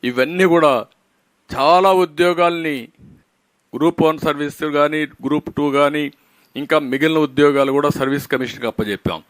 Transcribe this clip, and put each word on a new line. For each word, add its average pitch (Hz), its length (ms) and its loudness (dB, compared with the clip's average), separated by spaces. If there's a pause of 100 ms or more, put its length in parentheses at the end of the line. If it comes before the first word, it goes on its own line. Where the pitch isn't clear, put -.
ఇవన్నీ 131 520 0
కూడా 156 180 4 (760)
చాలా 175 400 4 (140)
ఉద్యోగాల్ని, 170 720 0 (960)
గ్రూప్ 160 320 0
వన్ 156 200 0
సర్వీస్ 147 340 -4 (180)
కానీ, 147 220 2 (260)
గ్రూప్ 151 300 -2
టూ 147 100 -2 (140)
కానీ, 147 240 0 (520)
ఇంకా 143 200 -2 (140)
మిగిలిన 156 380 0
ఉద్యోగాలు 139 500 2
కూడా 147 120 0 (100)
సర్వీస్ 139 320 -4
కమిషన్కి 127 400 -6
అప్పచెప్పాం. 95 580 -6